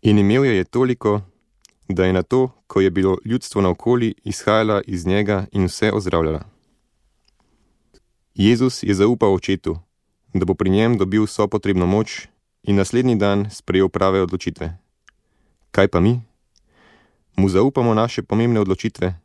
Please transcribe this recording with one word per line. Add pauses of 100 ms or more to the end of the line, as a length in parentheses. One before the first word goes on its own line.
In
imel
jo
je
toliko, (680)
da
je
na
to, (180)
ko
je
bilo
ljudstvo
naokoli,
izhajala
iz
njega
in
vse
ozdravljala. (1900)
Jezus
je
zaupal
Očetu, (540)
da
bo
pri
njem
dobil
vso
potrebno
moč (360)
in
naslednji
dan
sprejel
prave
odločitve. (920)
Kaj
pa
mi? (1120)
Mu
zaupamo
naše
pomembne
odločitve?